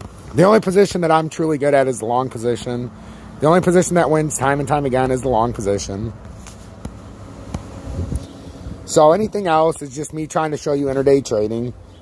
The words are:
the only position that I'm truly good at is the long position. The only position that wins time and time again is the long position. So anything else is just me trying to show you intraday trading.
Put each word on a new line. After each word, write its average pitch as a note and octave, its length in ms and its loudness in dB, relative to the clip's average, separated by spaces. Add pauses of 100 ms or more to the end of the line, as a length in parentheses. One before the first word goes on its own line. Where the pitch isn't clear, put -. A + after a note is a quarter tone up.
(340)
the C3+ 100 4
only G#3+ 160 6
position F#3 420 2
that D#3+ 100 2
I'm D#3+ 180 2
truly D#3 300 -2
good C#3+ 160 2
at C3+ 120 4
is A#2+ 120 -2
the A2 80 -6
long B2+ 220 0
position. A#2+ 640 -4 (480)
The C#3 80 2
only F3 140 6
position F3 340 2
that D#3 140 4
wins D#3 280 0
time C#3 220 0
and C3+ 80 -4
time D3 180 0
again C3 260 0
is B2+ 100 -2
the C3 80 -2
long A#2 240 2
position. G2+ 580 -4 (2750)
So D#3 260 6
anything G3+ 360 -2
else D#3+ 340 2
is C#3 140 -12
just D3+ 180 -10
me D#3 140 -8
trying D#3 240 -2
to C#3+ 60 -4
show D3 160 -4
you C#3+ 140 0
intraday C3+ 360 4
trading. A2+ 500 -2 (280)